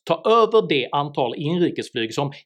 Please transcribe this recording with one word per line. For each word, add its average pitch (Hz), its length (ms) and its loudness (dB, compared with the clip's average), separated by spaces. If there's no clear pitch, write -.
ta - 220 -2
över 220 420 4
det 139 240 0
antal 143 440 -2
inrikesflyg 143 800 -4
som 139 180 -4